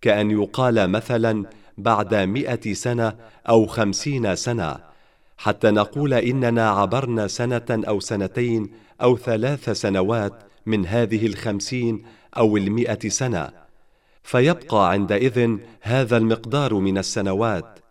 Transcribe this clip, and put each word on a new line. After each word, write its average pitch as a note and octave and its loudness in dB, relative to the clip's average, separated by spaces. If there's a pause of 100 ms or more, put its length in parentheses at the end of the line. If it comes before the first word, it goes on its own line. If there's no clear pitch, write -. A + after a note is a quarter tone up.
كأن G#2+ 2
يقال G#2+ 2
مثلًا A2 0 (320)
بعد G#2 0
مائة G#2+ -2
سنة A#2 -2 (340)
أو A2+ 8
خمسين A2 -2
سنة، F2 -4 (600)
حتى G#2+ 2
نقول C3 0
إننا A#2 2
عبرنا G#2+ 0
سنة A#2+ -4
أو A2 -2
سنتين G#2+ -2 (320)
أو B2+ 4
ثلاث B2 -2
سنوات G2+ -2 (220)
من G#2+ 0
هذه A2 0
الخمسين A2 -4 (340)
أو G#2+ 4
المائة G#2+ -2
سنة، G2 -4 (760)
فيبقى B2 2
عندئذ G#2 0 (240)
هذا A#2+ 0
المقدار A2+ 0
من G2 2
السنوات. G2 -4 (120)